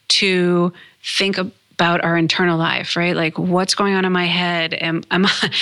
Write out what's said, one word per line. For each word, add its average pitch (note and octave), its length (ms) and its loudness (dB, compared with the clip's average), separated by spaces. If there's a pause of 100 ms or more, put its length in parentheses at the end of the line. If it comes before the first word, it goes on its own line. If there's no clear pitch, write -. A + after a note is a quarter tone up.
to F3+ 600 2 (320)
think G3 360 -2
about F3 640 -2
our E3+ 120 0
internal E3+ 440 2
life, E3+ 360 -2
right? F3 200 0
Like, D#3+ 240 -2
what's F3+ 340 0
going G3+ 220 0
on F#3 100 0
in F#3 60 0
my F3+ 140 0
head? E3+ 500 -2
Am, E3 340 -4
am F#3 160 2
I, - 260 0 (100)